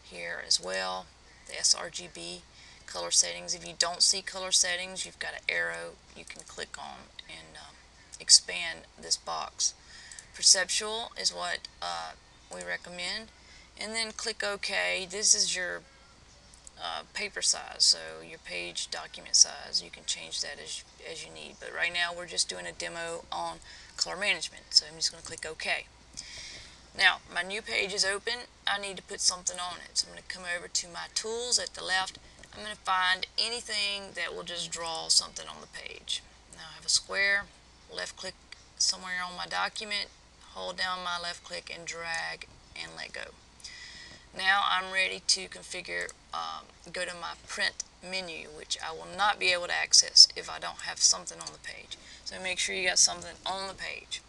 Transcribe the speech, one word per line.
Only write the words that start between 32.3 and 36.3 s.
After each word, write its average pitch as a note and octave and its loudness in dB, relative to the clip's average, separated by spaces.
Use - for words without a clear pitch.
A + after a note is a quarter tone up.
I'm G#3 -12
gonna G#3+ -8
find F#3 2
anything G3+ -2
that E3+ -4
will F3+ -8
just E3+ -6
draw E3 -4
something - 2
on D3+ -12
the D3 -16
page. - -8